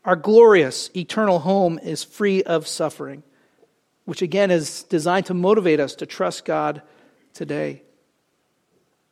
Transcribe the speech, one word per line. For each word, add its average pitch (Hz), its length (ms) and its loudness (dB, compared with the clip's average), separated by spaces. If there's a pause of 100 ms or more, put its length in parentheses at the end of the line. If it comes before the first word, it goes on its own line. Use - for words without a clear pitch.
our 180 120 2
glorious 202 800 6
eternal 185 420 0
home 175 400 0
is 160 240 -8
free 196 400 -2
of 160 240 -2
suffering, 143 560 -8 (840)
which - 180 -10
again 190 280 0
is 160 340 -2
designed 175 420 -2
to 185 80 -6
motivate 180 460 2
us 135 160 -6
to 147 100 -12
trust - 380 -6
God 151 380 -4 (520)
today. 147 480 -10 (1300)